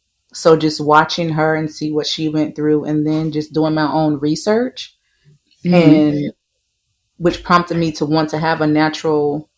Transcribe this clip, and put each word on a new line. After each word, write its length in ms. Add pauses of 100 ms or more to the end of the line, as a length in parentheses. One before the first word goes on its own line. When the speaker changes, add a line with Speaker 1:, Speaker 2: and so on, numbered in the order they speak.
(340)
Speaker 1:
So 240
just 260
watching 480
her 240
and 160
see 200
what 160
she 220
went 260
through 300
and 220
then 240
just 220
doing 220
my 160
own 280
research, 760 (720)
Speaker 2:
Mm-hmm. 100
Speaker 1:
and 580 (840)
which 260
prompted 340
me 160
to 120
want 260
to 80
have 220
a 60
natural 920